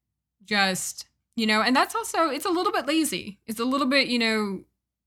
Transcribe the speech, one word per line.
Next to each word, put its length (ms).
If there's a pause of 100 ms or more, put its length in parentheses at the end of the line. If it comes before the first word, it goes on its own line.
(440)
just, 600 (300)
you 100
know, 160
and 140
that's 180
also, 360
it's 140
a 60
little 220
bit 140
lazy. 600
It's 140
a 40
little 220
bit, 220
you 100
know, 460 (420)